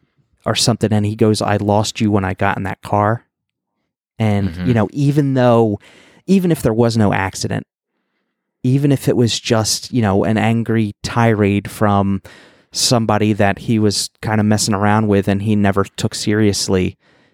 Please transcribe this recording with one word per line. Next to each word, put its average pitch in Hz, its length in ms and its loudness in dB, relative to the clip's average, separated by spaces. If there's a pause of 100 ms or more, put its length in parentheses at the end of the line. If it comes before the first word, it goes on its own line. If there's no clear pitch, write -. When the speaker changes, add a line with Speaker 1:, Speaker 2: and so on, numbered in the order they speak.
(460)
Speaker 1:
or 113 80 0
something. 110 380 0
And 104 140 2
he 107 100 -4
goes, 107 260 2
"I 104 140 0
lost 101 440 0
you 107 100 2
when 101 140 0
I 95 100 -4
got 98 220 -2
in 95 80 -6
that - 180 -10
car." 104 420 0 (960)
And, 101 300 0
Speaker 2:
Mm-hmm. 87 180 -8
Speaker 1:
you 123 60 2
know, 107 180 0
even 139 420 0
though, 117 440 2 (480)
even 180 260 2
if - 100 -4
there 117 120 0
was 117 220 2
no 101 160 2
accident, 101 540 -4 (960)
even 139 300 2
if - 160 -2
it - 80 2
was 117 240 0
just, - 520 -2
you 120 100 0
know, 98 220 2
an 110 140 0
angry 113 640 0
tirade 104 680 0
from 101 520 0 (480)
somebody 107 640 0
that 98 280 0
he 113 180 0
was 104 320 0 (100)
kinda 110 240 -2
messing 107 300 0
around 104 340 2
with 98 180 2
and 98 160 0
he 107 140 0
never 98 280 2
took - 300 -6
seriously, 98 840 0 (360)